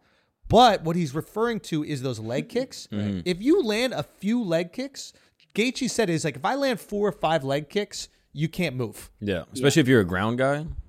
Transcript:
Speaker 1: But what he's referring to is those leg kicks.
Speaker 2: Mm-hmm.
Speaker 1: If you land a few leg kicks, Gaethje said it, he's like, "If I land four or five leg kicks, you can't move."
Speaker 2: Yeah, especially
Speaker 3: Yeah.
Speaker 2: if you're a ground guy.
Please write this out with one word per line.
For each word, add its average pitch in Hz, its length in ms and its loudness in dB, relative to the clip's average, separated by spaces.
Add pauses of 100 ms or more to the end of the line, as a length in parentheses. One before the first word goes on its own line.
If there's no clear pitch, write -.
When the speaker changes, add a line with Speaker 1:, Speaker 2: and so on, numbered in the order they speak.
(480)
Speaker 1:
But 214 340 8
what 165 140 -2
he's 151 180 -2
referring 214 460 -4
to 151 240 -4
is 135 180 -6
those 127 160 -4
leg 120 300 -6
kicks. - 440 -6
Speaker 2:
Mm-hmm. 202 320 -2
Speaker 1:
If 180 180 -4
you 320 200 4
land 226 300 0
a 147 100 -4
few 233 400 -2
leg 170 300 -2
kicks, - 400 -10 (420)
Gaethje 247 360 0
said 214 180 0
it, 170 40 0
he's 160 120 -2
like, 143 120 -4
"If 135 80 -8
I 208 100 0
land 269 260 -2
four 208 280 -2
or 185 40 -2
five 156 320 0
leg 143 240 -2
kicks, - 400 -6 (240)
you 151 160 -4
can't 160 280 -4
move." 117 340 -8 (100)
Speaker 2:
Yeah, 95 320 -2
especially 139 280 4
Speaker 3:
Yeah. 139 40 4
Speaker 2:
if 120 40 4
you're 127 120 8
a 98 60 4
ground 101 320 -2
guy. 143 280 0 (220)